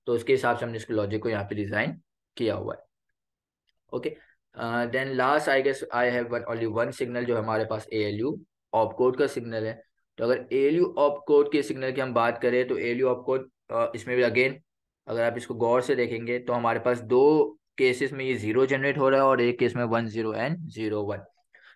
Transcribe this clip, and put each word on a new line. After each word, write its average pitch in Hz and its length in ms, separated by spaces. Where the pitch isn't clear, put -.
तो 123 80
उसके 117 200
हिसाब 127 240
से 123 80
हमने 113 120
इसके 110 160
लॉजिक 104 300
को 120 60
यहाँ 104 140
पे 104 120
डिजाइन 104 460
किया 110 180
हुआ - 200
है। - 60
ओके, 127 240
अ, 117 300
then 131 300
last 143 340
I 135 140
guess 135 200
I 123 160
have 120 220
one, 117 220
only 113 200
one 123 220
signal 123 260
जो 120 140
हमारे 110 280
पास 110 280
एएलयू 107 480
ऑपकोड 127 440
का 143 100
सिग्नल 113 360
है। 110 200
तो 113 60
अगर 123 280
एएलयू 151 460
ऑपकोड 143 540
के 143 120
सिग्नल 131 280
की 131 100
हम 127 120
बात 117 280
करें, 123 260
तो 120 100
एएलयू 120 300
ऑपकोड, 131 420
अ, 117 240
इसमें 123 220
भी 127 60
again 123 300
अगर 117 160
आप 117 140
इसको 123 160
गौर 120 280
से 131 140
देखेंगे, 117 440
तो 123 140
हमारे 117 260
पास 120 220
दो 143 560
केसेस 127 360
में 135 120
ये 131 100
ज़ीरो 110 300
जनरेट 135 320
हो 135 120
रहा 135 100
है 135 60
और 131 160
एक 120 180
केस 120 160
में 123 80
वन 117 240
ज़ीरो 107 260
and 123 220
ज़ीरो 110 480
वन। 101 160